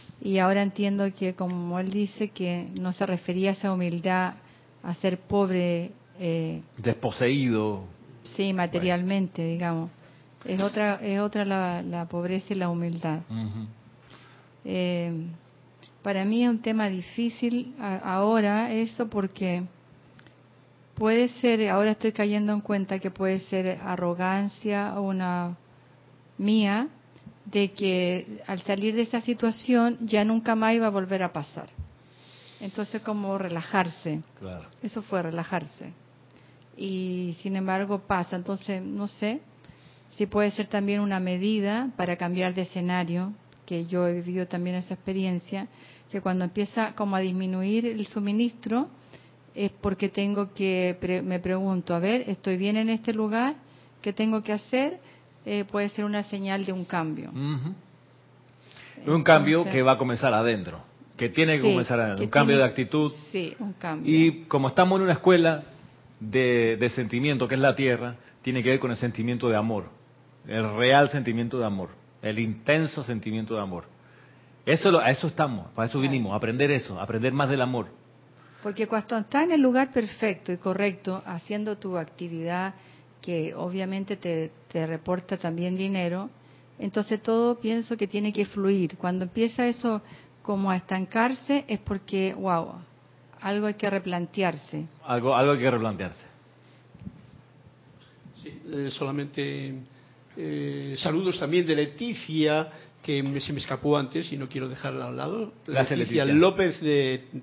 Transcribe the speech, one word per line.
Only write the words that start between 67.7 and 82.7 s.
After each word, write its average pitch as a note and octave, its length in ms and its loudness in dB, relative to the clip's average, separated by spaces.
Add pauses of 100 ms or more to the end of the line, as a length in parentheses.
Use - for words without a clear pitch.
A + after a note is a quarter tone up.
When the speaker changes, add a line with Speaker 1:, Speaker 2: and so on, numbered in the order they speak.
Speaker 2:
tierra, B2 400 0 (280)
tiene B2+ 200 0
que B2+ 60 4
ver C3+ 100 6
con B2+ 120 -2
el A2 60 -4
sentimiento A#2+ 520 0
de G#2+ 80 4
amor, G#2+ 320 0 (580)
el A2 160 -2 (140)
real C3+ 320 8
sentimiento A#2+ 500 -2
de A#2 60 0
amor, F#2+ 240 -4 (320)
el A2 180 -4
intenso C#3 640 0
sentimiento A2 520 -4
de G#2+ 80 -2
amor. F2+ 200 -8 (800)
Eso E3 260 4
lo, E3 100 8
a A#2 100 6
eso C3+ 160 0
estamos, A#2+ 480 -2
para A2+ 140 0
eso C#3+ 100 -2
Speaker 1:
Claro. C3+ 100 2
Speaker 2:
vinimos, A#2+ 220 0
a G#2 60 0
aprender B2+ 340 2
eso, A2 260 -2
a F2+ 60 -6
aprender A#2 300 0
más C#3 160 0
del C#3 100 2
amor. B2 400 -2 (640)
Speaker 1:
Porque G#3 240 -4
cuando G#3+ 320 -2
estás C#4 280 0
en F4 80 2
el D4+ 100 6
lugar C4 280 4
perfecto G#3+ 600 -2
y F3 60 -2
correcto, F#3+ 680 -2
haciendo G#3 540 -6
tu F#3 180 -6
actividad E3+ 800 -6 (440)